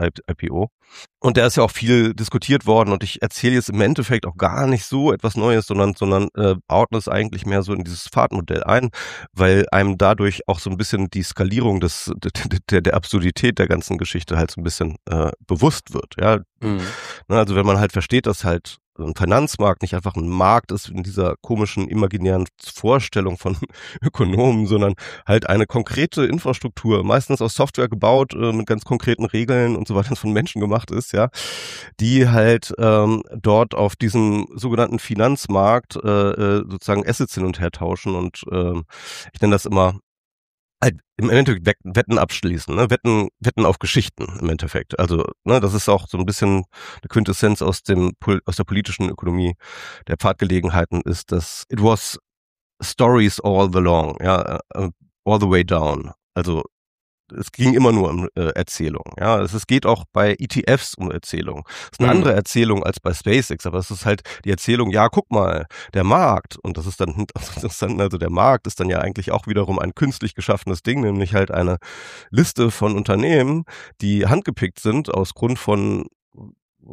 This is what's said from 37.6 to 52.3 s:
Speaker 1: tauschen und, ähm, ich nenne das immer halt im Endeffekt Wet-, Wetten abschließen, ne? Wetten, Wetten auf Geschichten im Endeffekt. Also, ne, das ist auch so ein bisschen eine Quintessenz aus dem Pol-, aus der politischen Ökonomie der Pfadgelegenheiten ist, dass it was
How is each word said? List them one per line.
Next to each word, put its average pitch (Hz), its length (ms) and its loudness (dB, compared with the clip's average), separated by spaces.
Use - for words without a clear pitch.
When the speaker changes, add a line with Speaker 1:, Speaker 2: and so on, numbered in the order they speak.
Speaker 1:
tauschen 90 440 -6
und, 90 360 -8
ähm, 87 340 -2
ich - 80 -18
nenne 104 120 4
das 98 120 0
immer 95 340 2
halt 120 180 2
im 110 120 0
Endeffekt 113 360 2
Wet-, 104 180 0
Wetten 95 340 0
abschließen, 87 580 -2
ne? 113 140 2
Wetten, 113 400 0
Wetten 113 260 0
auf - 140 2
Geschichten - 480 -2
im 82 100 -2
Endeffekt. - 500 -4
Also, 87 260 0
ne, 123 160 4
das 98 140 0
ist 104 160 -2
auch 98 180 2
so 90 100 -8
ein 90 80 -2
bisschen 98 400 0
eine - 80 -14
Quintessenz 104 520 0
aus - 220 -2
dem 90 360 2
Pol-, 98 260 0
aus 92 120 -4
der 101 60 0
politischen 98 460 -4
Ökonomie 87 460 -2
der 82 100 -4
Pfadgelegenheiten 90 840 0
ist, - 300 -6
dass - 380 -4
it 110 120 -4
was 110 380 2